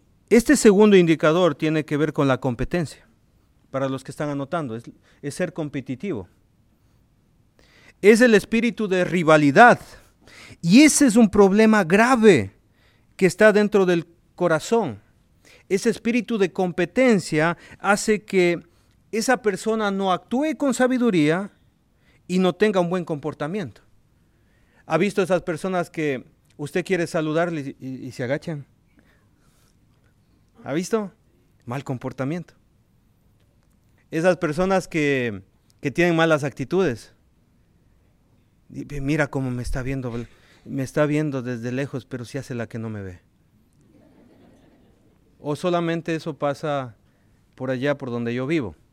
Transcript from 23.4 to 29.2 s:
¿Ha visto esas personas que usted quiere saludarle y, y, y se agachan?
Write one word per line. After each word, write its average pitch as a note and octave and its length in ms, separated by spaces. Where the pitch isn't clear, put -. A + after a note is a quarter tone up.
¿Ha D#3 120
visto G3+ 220
esas F3 220
personas F3 480
que D3 340
usted D3 280
quiere E3+ 240
saludarle D#3 720
y, - 40
y, C3 220
y B2 60
se - 100
agachan? C#3+ 440